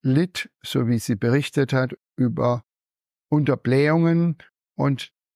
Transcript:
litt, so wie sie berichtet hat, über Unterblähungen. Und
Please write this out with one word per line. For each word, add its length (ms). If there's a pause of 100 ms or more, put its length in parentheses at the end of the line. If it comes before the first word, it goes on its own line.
litt, 500 (120)
so 260
wie 100
sie 180
berichtet 580
hat, 200 (220)
über 460 (680)
Unterblähungen. 1080 (380)
Und 360 (240)